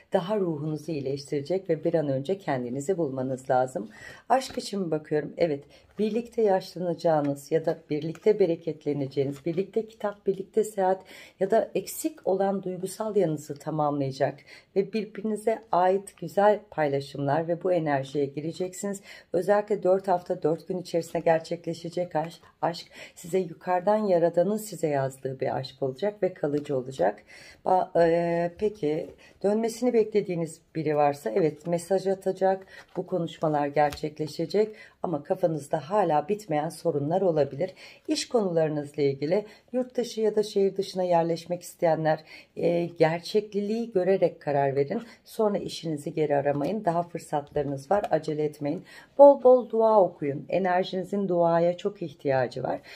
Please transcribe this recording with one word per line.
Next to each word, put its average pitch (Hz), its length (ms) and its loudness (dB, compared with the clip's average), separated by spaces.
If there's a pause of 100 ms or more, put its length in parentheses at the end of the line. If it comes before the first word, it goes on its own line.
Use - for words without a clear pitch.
(140)
daha 196 260 0
ruhunuzu 156 520 -4
iyileştirecek 143 800 -4
ve 156 140 0
bir 170 100 0
an 151 160 2
önce 139 280 -2
kendinizi 139 600 -4
bulmanız 131 520 -4
lazım. 131 400 0 (400)
Aşk 262 280 0
için 190 340 -4
bakıyorum. 151 460 -4
Evet, 147 260 0 (360)
birlikte 220 420 -2
yaşlanacağınız 170 1080 0
ya 160 140 0
da 165 120 -2 (120)
birlikte 165 500 0
bereketleneceğiniz, 143 1080 -2
birlikte 196 420 -4
kitap, - 400 -6
birlikte 196 360 -2
seyahat 185 400 0 (360)
ya 190 120 0
da 220 240 2
eksik - 520 -6
olan 196 360 0
duygusal 190 520 -6
yanınızı 156 400 0
tamamlayacak 147 800 -2 (400)
ve 190 180 -2
birbirinize 214 800 -4
ait 185 460 2
güzel 202 420 4 (120)
paylaşımlar 143 760 -2
ve 165 160 -2
bu 185 100 2
enerjiye 147 520 0
gireceksiniz. 180 760 -8 (320)
Özellikle 202 500 2
dört 185 240 2
hafta, 175 360 0
dört 165 240 0
gün 180 100 -6
içerisinde 170 420 -4
gerçekleşecek 165 960 -2
aşk, 160 260 -6 (200)
aşk 170 260 -4 (280)
size 180 240 -4
yukarıdan 180 580 0
Yaradan'ın 175 600 2
size 170 300 -6
yazdığı 135 520 -2
bir 123 160 -2
aşk 131 280 -6
olacak 190 400 -4
ve 180 100 0
kalıcı 147 440 -2
olacak. 135 460 -2 (420)
Ba-, 170 440 4
e, 170 480 2
peki, 180 520 -2 (340)
dönmesini 226 500 0
beklediğiniz 185 680 0 (140)
biri 151 200 0
varsa 147 340 2
evet, 170 380 0
mesaj 175 400 0
atacak, 190 580 0 (300)
bu 175 120 -6
konuşmalar 160 600 -2
gerçekleşecek 156 1080 -2 (280)
ama 147 200 -2
kafanızda 165 640 -2
hala 165 400 2
bitmeyen 156 400 -2
sorunlar 156 520 0
olabilir. 156 520 0 (340)
İş 311 220 -2
konularınızla 156 720 0
ilgili 147 440 0 (260)
yurt 247 240 -4
dışı 220 260 -4
ya 214 140 0
da 214 80 2
şehir 196 340 0
dışına 185 260 -2
yerleşmek 170 580 0
isteyenler, 156 580 0 (360)
e, 170 300 0
gerçekliliği 202 1080 -2
görerek 180 500 2
karar 139 340 2
verin. 143 260 0 (220)
Sonra 208 340 0
işinizi 156 560 -6
geri 151 220 2
aramayın. 143 500 0
Daha 170 180 2
fırsatlarınız 143 880 -4
var. 202 200 2
Acele 156 320 -2
etmeyin. 147 400 -4 (340)
Bol 277 260 10
bol 247 260 6
dua 220 320 6
okuyun. 156 480 0
Enerjinizin 185 800 0
duaya 170 500 4
çok 202 240 -6
ihtiyacı 131 600 -2
var. 180 160 -4 (160)